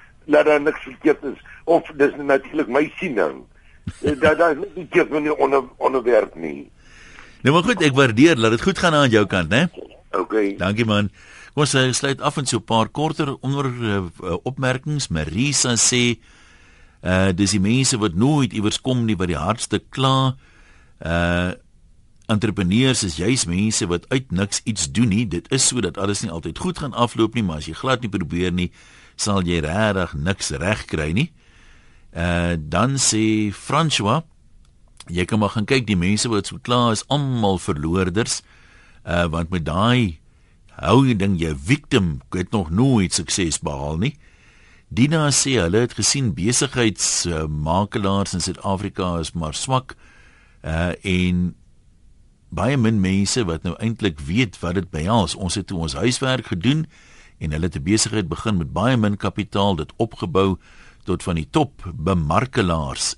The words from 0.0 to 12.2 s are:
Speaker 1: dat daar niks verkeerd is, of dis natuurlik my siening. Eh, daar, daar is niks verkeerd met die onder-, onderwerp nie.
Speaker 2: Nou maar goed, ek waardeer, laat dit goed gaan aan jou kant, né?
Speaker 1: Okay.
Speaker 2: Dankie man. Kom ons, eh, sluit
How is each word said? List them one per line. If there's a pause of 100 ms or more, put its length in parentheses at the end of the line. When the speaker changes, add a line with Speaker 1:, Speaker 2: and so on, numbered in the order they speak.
Speaker 1:
dat
daar
niks
verkeerd
is, (260)
of (160)
dis
natuurlik
my
siening. (580)
Eh,
daar,
daar
is
niks
verkeerd
met
die
onder-,
onderwerp
nie. (680)
Speaker 2:
Nou
maar
goed,
ek
waardeer,
laat
dit
goed
gaan
aan
jou
kant,
né? (440)
Speaker 1:
Okay.
Speaker 2:
Dankie
man. (440)
Kom
ons,
eh,
sluit